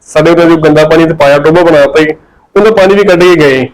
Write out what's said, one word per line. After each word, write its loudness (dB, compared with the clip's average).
ਸਾਡੇ -2
ਉਹਨਾਂ 0
ਜੋ 2
ਗੰਦਾ 0
ਪਾਣੀ 0
ਤੇ -4
ਪਾਇਆ, 0
ਟੋਭਾ 0
ਬਣਾਤਾ 0
ਜੀ, -2
ਉਹਦਾ 0
ਪਾਣੀ 0
ਵੀ 0
ਕੱਢ 0
ਕੇ 2
ਗਏ। -2